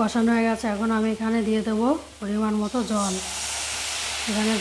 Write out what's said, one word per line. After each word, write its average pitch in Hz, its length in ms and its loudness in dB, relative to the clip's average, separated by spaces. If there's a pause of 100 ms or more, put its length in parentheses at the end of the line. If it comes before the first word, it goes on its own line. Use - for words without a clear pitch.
কষানো 226 340 4
হয়ে 226 140 4
গেছে, 226 260 -2
এখন 214 140 0 (100)
আমি 220 180 2
এখানে 220 220 0 (100)
দিয়ে 220 200 2
দেবো 220 200 2 (320)
পরিমাণ 214 320 0 (100)
মতো 208 160 -2 (120)
জল। 202 240 0 (1160)
এখানে 214 300 2